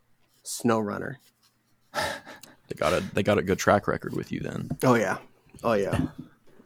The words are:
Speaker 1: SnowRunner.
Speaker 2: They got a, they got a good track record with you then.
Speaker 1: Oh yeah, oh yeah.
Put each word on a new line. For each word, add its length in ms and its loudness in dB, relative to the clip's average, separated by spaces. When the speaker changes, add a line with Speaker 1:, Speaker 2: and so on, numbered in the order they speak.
Speaker 1:
SnowRunner. 720 0
Speaker 2:
They 800 -8
got 160 2
a, 80 2
they 80 0
got 160 4
a 40 2
good 160 0
track 280 4
record 280 -4
with 180 -6
you 80 -4
then. 300 -6
Speaker 1:
Oh 120 8
yeah, 240 2
oh 120 2
yeah. 260 0